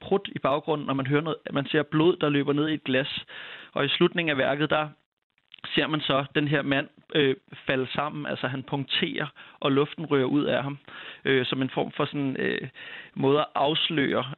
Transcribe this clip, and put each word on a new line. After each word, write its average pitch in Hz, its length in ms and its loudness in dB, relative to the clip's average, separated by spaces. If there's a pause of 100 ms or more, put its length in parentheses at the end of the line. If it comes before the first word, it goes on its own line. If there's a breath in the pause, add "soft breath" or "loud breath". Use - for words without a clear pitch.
prut 196 340 0
i - 40 -8
baggrunden, 147 500 0
og 135 60 0
man 135 120 -2
hører 147 140 4
noget, 160 160 -4 (160)
man 139 180 -2
ser 151 120 2
blod, 156 320 4
der 151 140 0
løber 143 240 2
ned 147 160 2
i 156 40 -2
et - 100 -4
glas. 131 420 -2 (480 loud breath)
Og 143 120 0
i 135 40 2
slutningen 175 400 2
af 143 80 0
værket, 139 320 2
der 151 180 2 (880)
ser 143 120 2
man 151 120 -2
så 139 260 0 (100)
den 151 120 2
her 143 140 2
mand, 139 260 0 (280)
øh, 139 200 4 (320)
falde 131 280 2
sammen, 147 300 -4
altså 131 220 -4
han 131 160 -6
punkterer, 151 640 -2 (320 loud breath)
og 147 120 2
luften 151 340 2
ryger 139 200 2
ud 143 180 2
af 139 200 2
ham, 143 140 -6 (480 loud breath)
øh, 135 200 2
som 131 160 -2
en 131 120 0
form 143 240 -2
for 151 80 0
sådan, 139 320 -2
øh, - 300 -2 (480 loud breath)
måde 139 240 4
at 156 60 0 (100)
afsløre, 143 720 0 (120)